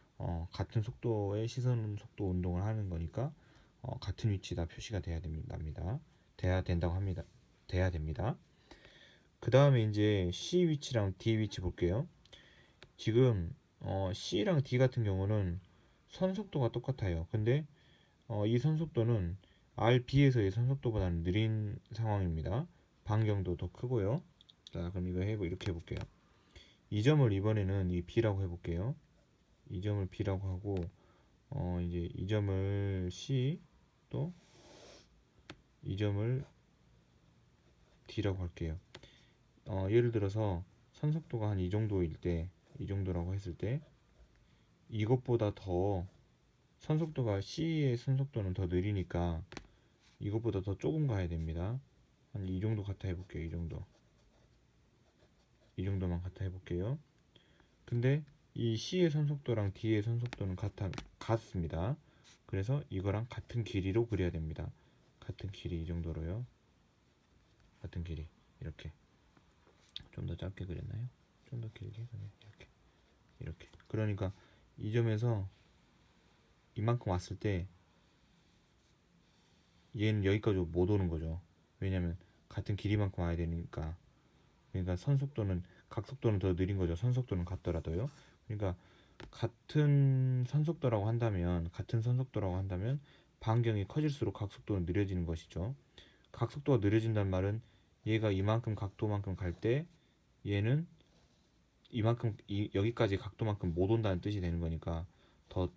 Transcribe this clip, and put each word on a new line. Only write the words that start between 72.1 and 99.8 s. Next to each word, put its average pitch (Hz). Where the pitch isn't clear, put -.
그냥 101
이렇게. -
이렇게. -
그러니까 104
이 107
점에서 113
이만큼 113
왔을 90
때 95
얘는 104
여기까지 101
못 87
오는 101
거죠. 82
왜냐면 90
같은 104
길이만큼 101
와야 85
되니까. 82
그러니까 90
선속도는, 113
각속도는 110
더 92
느린 95
거죠. 87
선속도는 123
같더라도요. 87
그러니까 101
같은 135
선속도라고 139
한다면, 90
같은 -
선속도라고 110
한다면 98
반경이 113
커질수록 143
각속도는 101
느려지는 92
것이죠. 85
각속도가 127
느려진단 107
말은 98
얘가 107
이만큼 107
각도만큼 101
갈 87
때 143